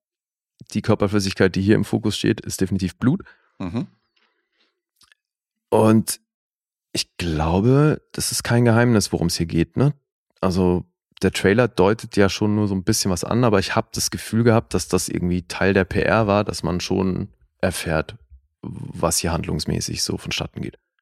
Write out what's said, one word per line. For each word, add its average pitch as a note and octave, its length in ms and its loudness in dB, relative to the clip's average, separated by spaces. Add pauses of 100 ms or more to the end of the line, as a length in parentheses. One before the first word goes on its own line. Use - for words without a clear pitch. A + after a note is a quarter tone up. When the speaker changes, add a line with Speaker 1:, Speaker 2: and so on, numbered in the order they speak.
(720)
Speaker 1:
die G#2+ 100 -2
Körperflüssigkeit, G2 720 0
die G2 80 0
hier G#2+ 140 4
im G2+ 80 0
Fokus G#2+ 320 -2
steht, G#2+ 260 -2
ist - 180 -10
definitiv F#2+ 360 -2
Blut. C#3 260 0 (360)
Speaker 2:
Mhm. G2 280 -8 (1800)
Speaker 1:
Und A2 500 2 (720)
ich - 240 -8
glaube, F#2 840 2 (100)
das - 200 -6
ist - 100 -4
kein A#2+ 220 2
Geheimnis, A#2 480 4
worum F2 160 0
es - 80 -4
hier E2+ 100 -2
geht, E2+ 300 0
ne? C#3+ 180 2 (460)
Also F2+ 440 2 (380)
der F#2 100 2
Trailer A#2 340 4
deutet G#2+ 500 0
ja G2 120 4
schon G#2 260 -2
nur G#2 140 0
so G2 60 -2
ein F#2 100 -4
bisschen G#2+ 260 0
was F2 140 -2
an, A2 200 0
aber G#2 140 4
ich - 160 -2
hab - 180 -2
das - 180 -6
Gefühl A2 340 -2
gehabt, A2+ 300 4
dass F2+ 140 -4
das - 200 -2
irgendwie F2 400 -4
Teil F#2+ 240 0
der F#2+ 120 2
P - 180 -4
R A2 240 2
war, G2+ 180 2
dass - 180 -8
man F2 180 -2
schon F#2+ 480 -2 (320)
erfährt, E2+ 560 -4 (460)
was - 560 -6
hier E2 140 -2
handlungsmäßig E2 720 -6
so - 160 -4
vonstatten - 420 -8
geht. - 180 -12 (240)